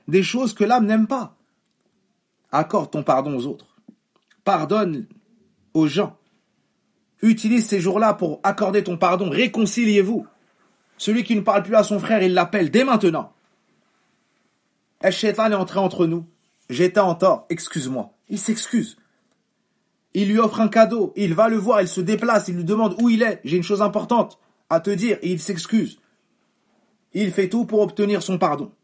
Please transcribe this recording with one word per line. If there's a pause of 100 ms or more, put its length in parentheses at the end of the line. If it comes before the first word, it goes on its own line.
des
choses
que
l'âme
n'aime
pas. (1160)
Accorde
ton
pardon
aux
autres. (720)
Pardonne (680)
aux
gens. (1040)
Utilise
ces
jours-là
pour
accorder
ton
pardon.
Réconciliez-vous. (720)
Celui
qui
ne
parle
plus
à
son
frère,
il
l'appelle
dès
maintenant. « (1700)
Eh,
Shaitan
est
entré
entre
nous. (440)
J'étais
en
tort.
Excuse-moi. » (160)
Il
s'excuse. (1200)
Il
lui
offre
un
cadeau,
il
va
le
voir,
il
se
déplace,
il
lui
demande
où
il
est. «
J'ai
une
chose
importante (320)
à
te
dire. »
Et
il
s'excuse. (1160)
Il
fait
tout
pour
obtenir
son
pardon. (100)